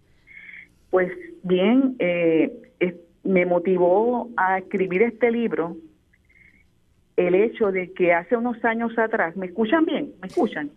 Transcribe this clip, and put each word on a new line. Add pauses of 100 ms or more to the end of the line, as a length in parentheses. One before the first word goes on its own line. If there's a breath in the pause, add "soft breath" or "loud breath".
(920 loud breath)
Pues (300)
bien,
eh,
es, (300)
me
motivó
a
escribir
este
libro (1400 soft breath)
el
hecho
de
que
hace
unos
años
atrás,
¿me
escuchan
bien?
¿Me
escuchan?